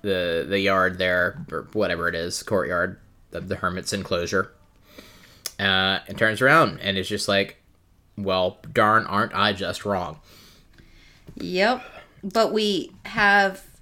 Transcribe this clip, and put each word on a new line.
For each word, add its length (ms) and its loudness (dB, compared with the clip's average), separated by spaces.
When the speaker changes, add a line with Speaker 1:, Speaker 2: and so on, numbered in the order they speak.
Speaker 1:
the, 440 0
the 120 0
yard 400 2
there, 520 0
or 220 -6
whatever 340 0
it 60 -2
is, 300 -6
courtyard, 560 -2
the, 100 -8
the 140 -6
hermit's 360 -6
enclosure, 600 -2
uh, 380 2
and 80 -10
turns 280 0
around 380 4
and 140 -2
is 140 -4
just 180 -4
like, 300 0
"Well, 440 0
darn, 360 4
aren't 260 -2
I 200 2
just 300 -6
wrong?" 360 -4
Speaker 2:
Yep. 460 0
But 300 0
we 380 0
have 580 4